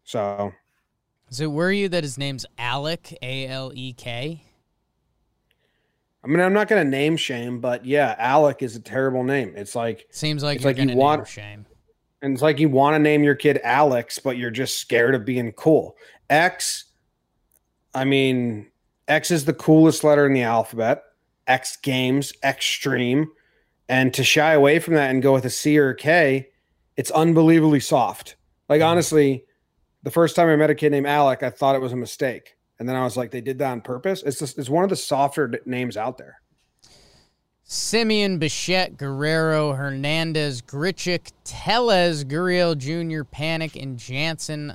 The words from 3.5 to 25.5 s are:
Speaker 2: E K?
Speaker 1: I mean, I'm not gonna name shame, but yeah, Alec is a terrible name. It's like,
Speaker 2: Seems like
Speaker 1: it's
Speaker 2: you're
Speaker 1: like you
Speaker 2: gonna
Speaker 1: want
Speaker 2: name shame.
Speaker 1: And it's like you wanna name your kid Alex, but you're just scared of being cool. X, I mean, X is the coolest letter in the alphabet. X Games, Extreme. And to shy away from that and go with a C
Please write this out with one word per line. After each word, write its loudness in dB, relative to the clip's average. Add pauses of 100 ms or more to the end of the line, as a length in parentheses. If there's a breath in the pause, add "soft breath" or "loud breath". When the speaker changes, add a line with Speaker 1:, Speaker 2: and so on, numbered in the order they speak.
Speaker 2:
E -12
K? -10 (1800)
Speaker 1:
I -14
mean, 0
I'm 2
not 2
gonna 4
name 0
shame, -6
but -4
yeah, 2
Alec 2
is -8
a -14
terrible -4
name. -2
It's -12
like, -6
Speaker 2:
Seems -6
like -4
Speaker 1:
it's -8
Speaker 2:
you're 2
Speaker 1:
like -4
you 2
Speaker 2:
gonna 0
Speaker 1:
want 4
Speaker 2:
name -12
shame. -18 (560)
Speaker 1:
And -4
it's -4
like 2
you 4
wanna 4
name 4
your 4
kid 2
Alex, 0
but -6
you're -6
just -6
scared 2
of -2
being -4
cool. 0 (320 soft breath)
X, 0 (1080)
I -4
mean, 0 (420)
X 2
is 0
the 0
coolest 6
letter 6
in 4
the 2
alphabet. 0 (440)
X 0
Games, -2 (100)
Extreme. -2 (600)
And 2
to -2
shy 4
away 6
from -2
that 2
and 0
go 4
with 2
a -4
C 0